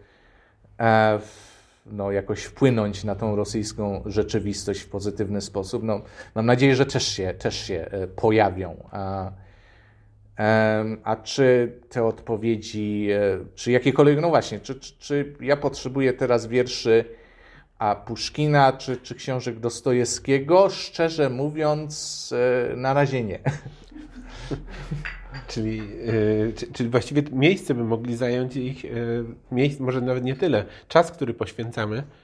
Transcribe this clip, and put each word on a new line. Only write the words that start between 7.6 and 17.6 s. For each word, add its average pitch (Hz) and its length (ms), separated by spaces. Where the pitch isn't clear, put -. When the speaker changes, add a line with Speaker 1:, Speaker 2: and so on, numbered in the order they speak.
Speaker 1:
e, 98 160
pojawią. 95 840
A, 95 400
em, 110 680
a 110 120
czy 123 560
te 120 160
odpowiedzi, 107 1040
e, 101 280
czy - 180
jakiekolwiek, 143 480
no 165 80
właśnie, 113 320
czy, - 200
czy, - 180
czy 143 420
ja 135 160
potrzebuję 135 560
teraz 120 340
wierszy, 117 580